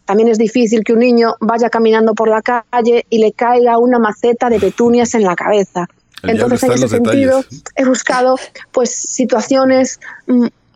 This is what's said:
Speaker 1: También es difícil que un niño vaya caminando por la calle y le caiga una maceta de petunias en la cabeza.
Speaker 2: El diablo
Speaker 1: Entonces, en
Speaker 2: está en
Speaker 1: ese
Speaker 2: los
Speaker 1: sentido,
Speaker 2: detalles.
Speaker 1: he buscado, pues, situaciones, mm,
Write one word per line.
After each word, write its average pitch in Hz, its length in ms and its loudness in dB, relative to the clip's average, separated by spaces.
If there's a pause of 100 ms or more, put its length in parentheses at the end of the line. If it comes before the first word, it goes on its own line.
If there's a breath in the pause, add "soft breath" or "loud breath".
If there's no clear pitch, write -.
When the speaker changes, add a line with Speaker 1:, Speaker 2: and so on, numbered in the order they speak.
Speaker 1:
También 220 240 2
es 220 100 0
difícil 220 460 0
que 233 80 -2
un 226 80 2
niño 233 400 2
vaya 226 280 -2
caminando 220 460 2
por 220 140 0
la 220 140 0
calle 240 680 -2
y 226 80 0
le 214 140 2
caiga 240 460 2
una 247 200 2
maceta 233 520 -2
de 214 100 0
petunias 233 560 0
en 220 80 2
la 180 100 0
cabeza. 190 540 -2 (340)
Speaker 2:
El 220 140 -2
diablo 240 180 0
Speaker 1:
Entonces, 233 80 -2
en 254 120 0
Speaker 2:
está - 0 -
en - 0 -
Speaker 1:
ese 247 60 -2
Speaker 2:
los 247 100 -2
Speaker 1:
sentido, 262 480 2
Speaker 2:
detalles. - 240 -10 (120)
Speaker 1:
he 269 120 -2
buscado, 254 500 0 (340 loud breath)
pues, 247 240 -2
situaciones, 262 1040 0 (300 loud breath)
mm, 247 180 2 (280)